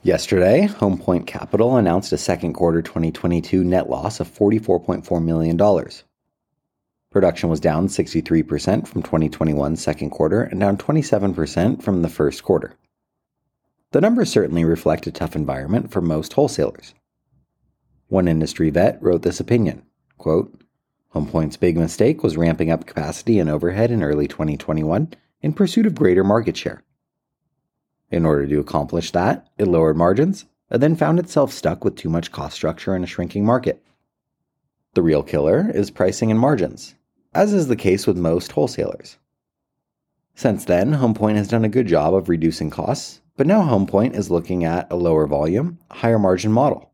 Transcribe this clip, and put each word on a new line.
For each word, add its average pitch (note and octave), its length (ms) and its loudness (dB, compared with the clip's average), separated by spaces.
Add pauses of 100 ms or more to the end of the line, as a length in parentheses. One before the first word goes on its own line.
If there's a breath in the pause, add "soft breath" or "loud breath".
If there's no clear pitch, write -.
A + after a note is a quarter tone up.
Yesterday, F#2 600 2
Home A2 340 0
Point F2 300 -2
Capital A#2 500 0
announced F#2+ 340 2
a - 60 -2
second E2+ 380 -4
quarter E2+ 260 0
twenty E2 320 -4
twenty-two F2 500 -2
net F2+ 280 0
loss A2+ 280 -6
of - 100 -6
forty-four G#2 520 0
point - 240 -4
four F2 160 -2
million E2 380 0
dollars. G2 460 0 (1040)
Production F2+ 400 0
was D#2 100 -2
down E2 260 0
sixty-three E2 560 0
percent - 460 -2
from - 140 -6
twenty D#2+ 260 0
twenty-one D2+ 480 -2
second D#2 320 -4
quarter D#2+ 320 0
and - 180 -6
down G2+ 200 0
twenty-seven G2+ 560 0
percent F2 500 0
from F#2+ 160 0
the E2+ 80 0
first D2 340 -2
quarter. - 360 0 (1120)
The C3+ 100 2
numbers A3+ 300 2
certainly E2+ 340 2
reflect E2 420 0
a - 60 -8
tough - 240 -6
environment C3+ 560 -4
for - 80 -2
most F2 320 -2
wholesalers. - 640 -2 (1120)
One F#2+ 180 2
industry D#2+ 440 0
vet E2+ 320 2
wrote F2 180 2
this F2 180 -2
opinion, A2 440 0 (340)
quote, - 460 -2 (460)
"Home D2+ 180 -6
Point's D#2+ 320 -4
big F2 180 2
mistake G#2 460 0
was D#2+ 160 -2
ramping E2 320 0
up D#2+ 160 -2
capacity D#2+ 520 -2
and D#2+ 120 0
overhead F2+ 400 0
in A2+ 120 0
early D2 240 0
twenty D2+ 300 -4
twenty-one D#2 560 -2 (300 loud breath)
in D3+ 100 -2
pursuit G3+ 320 2
of G#3+ 100 0
greater F#2 300 4
market G#2 320 2
share. - 260 -8 (1300)
In E2+ 140 2
order D2 180 2
to C#2+ 140 0
accomplish D2+ 540 -4
that, F#2+ 440 0
it G#2 120 0
lowered D#2+ 280 4
margins, G2+ 480 2 (240)
and A#2 140 2
then D#3+ 140 4
found D#3+ 240 2
itself D3 320 0
stuck - 320 -4
with - 100 0
too - 140 -10
much E2 240 -2
cost - 240 -10
structure E2 400 -4
in F2+ 80 -4
a - 20 -10
shrinking F#2 400 -4
market. A#2+ 380 0 (1120)
The F#2 80 2
real D#2 200 4
killer F2 500 0
is G2+ 200 -2
pricing G#2+ 360 0
and A2 120 2
margins, A#2+ 560 -2 (400)
as G#3 160 2
is E3+ 160 0
the A#2+ 80 2
case G2 320 2
with F#2+ 80 2
most E2+ 340 0
wholesalers." - 640 -4 (1160)
Since A2+ 300 -2
then, F#2+ 300 2
Home B2 200 2
Point G#2+ 220 0
has G#2 100 0
done A2 180 0
a A2 40 2
good A#2 180 0
job D#2+ 260 2
of F#2+ 160 0
reducing D#2+ 400 0
costs, - 520 -6 (160)
but C3+ 100 0
now G3+ 160 4
Home A2 240 2
Point G#2+ 300 0
is G2+ 120 -4
looking F2 360 -2
at E2 260 -4
a F2 60 -4
lower D#2+ 320 2
volume, F2+ 500 -2 (140)
higher A#2 260 0
margin F#2+ 320 2
model. B2 440 0